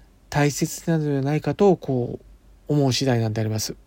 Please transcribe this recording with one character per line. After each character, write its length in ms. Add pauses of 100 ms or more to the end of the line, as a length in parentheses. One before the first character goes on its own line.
(300)
大 220
切 380
な 80
の 80
で 100
は 60
な 140
い 60
か 120
と、 240
こ 420
う、 540
思 140
う 40
次 140
第 140
な 100
ん 40
で 60
あ 40
り 60
ま 100
す。 160 (120)